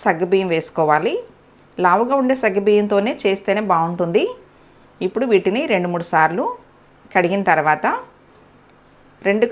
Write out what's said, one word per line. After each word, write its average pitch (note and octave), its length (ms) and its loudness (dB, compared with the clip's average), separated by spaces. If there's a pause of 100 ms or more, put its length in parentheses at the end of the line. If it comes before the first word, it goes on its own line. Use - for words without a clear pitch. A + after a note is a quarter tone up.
సగ్గుబియ్యం F3+ 560 0
వేసుకోవాలి. D#3+ 580 0 (720)
లావుగా A#3+ 360 2
ఉండే B3+ 220 0
సగ్గుబియ్యంతోనే G#3 680 2 (120)
చేస్తేనే G3 380 -2 (120)
బాగుంటుంది. E3+ 520 0 (800)
ఇప్పుడు A3+ 260 -2
వీటిని F#3+ 300 0 (120)
రెండు F3 200 -2
మూడు E3+ 200 -6
సార్లు E3 300 2 (720)
కడిగిన F#3 280 0 (100)
తర్వాత D3+ 340 0 (1400)
రెండు G#3+ 240 2